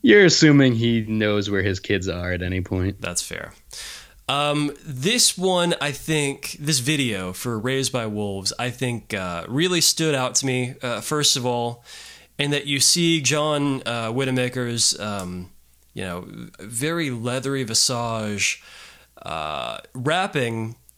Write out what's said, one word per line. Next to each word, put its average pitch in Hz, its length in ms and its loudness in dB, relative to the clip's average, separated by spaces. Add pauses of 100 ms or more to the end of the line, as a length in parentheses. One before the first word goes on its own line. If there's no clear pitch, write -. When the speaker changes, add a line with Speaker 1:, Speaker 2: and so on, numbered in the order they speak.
Speaker 1:
You're 208 220 10
assuming 143 500 8
he 117 280 2
knows 107 480 0
where 98 120 0
his 95 180 0
kids 95 280 -2
are 87 240 -4
at 90 100 -4
any 90 180 -2
point. 92 400 -2
Speaker 2:
That's 87 220 -6
fair. - 300 -10 (760)
Um, 147 440 0 (120)
this 160 540 0
one, 180 420 2
I 143 100 0
think, 143 720 -2
this 143 200 0
video 117 520 -2
for 117 260 -4
Raised 131 340 -2
by 117 140 -2
Wolves, 101 520 -4
I 123 120 -2
think, 120 440 -4
uh, 87 340 -4
really 165 320 2
stood 156 340 2
out 127 220 0
to 135 100 0
me. 127 360 0
Uh, 117 180 -4
first 147 360 2
of 123 100 -2
all, 120 360 -2 (560)
and 143 140 0
that 143 140 -2
you 139 140 0
see 165 400 4
John, 143 640 0
uh, 113 280 -2
Widowmaker's, 123 880 0
um, 92 500 -6 (440)
you - 100 -8
know, 90 220 -8 (340)
very 139 500 -4
leathery 123 540 -4
visage, 110 1000 -2 (600)
uh, 76 560 -6 (160)
rapping, 123 840 -2 (220)